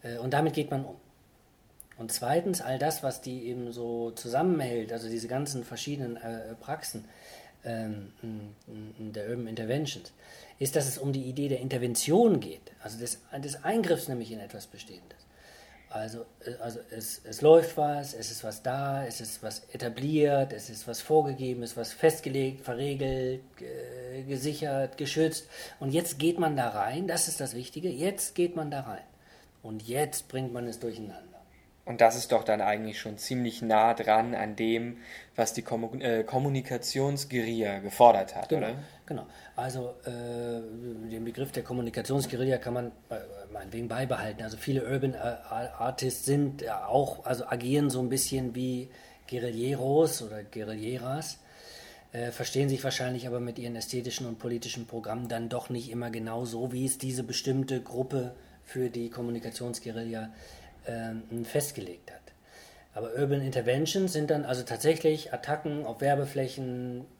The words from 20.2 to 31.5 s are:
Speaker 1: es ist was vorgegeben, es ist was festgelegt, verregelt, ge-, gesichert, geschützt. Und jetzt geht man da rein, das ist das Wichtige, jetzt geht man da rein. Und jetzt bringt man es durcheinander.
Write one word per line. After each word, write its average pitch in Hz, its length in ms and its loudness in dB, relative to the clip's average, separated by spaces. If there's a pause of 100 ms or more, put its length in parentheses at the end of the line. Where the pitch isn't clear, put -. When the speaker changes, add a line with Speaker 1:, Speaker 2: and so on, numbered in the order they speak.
Speaker 1:
es - 180 -10
ist - 160 -12
was 117 140 -6
vorgegeben, 131 640 4
es 117 100 -8
ist - 40 -8
was 113 160 -6
festgelegt, 135 720 2
verregelt, 131 800 -2 (140)
ge-, 123 680 -10
gesichert, 139 720 -2
geschützt. 160 520 2 (320)
Und 139 100 0
jetzt 160 280 0
geht 170 200 4
man 156 180 4
da 120 120 2
rein, 113 400 0
das 165 200 2
ist - 120 -4
das 123 140 -4
Wichtige, 147 340 -4
jetzt 180 460 -2
geht 175 220 2
man 151 140 -2
da 139 120 -4
rein. 101 220 -10 (580)
Und 110 200 -8
jetzt 127 460 -2
bringt 131 240 -4
man 120 160 -4
es 117 100 -8
durcheinander. 107 440 -8 (600)